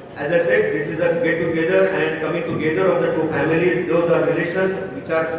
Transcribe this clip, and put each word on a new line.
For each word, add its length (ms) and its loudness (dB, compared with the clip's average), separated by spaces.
as 160 -4
I 120 4
said, 280 2
this 160 -2
is 100 -4
a 240 0
get 160 2
together 480 2
and 340 -2
coming 220 -2
together 480 0
of 100 2
the 140 0
two 140 0
families. 580 0
Those 240 2
are 180 2
relations 640 -2
which 160 -10
are 160 0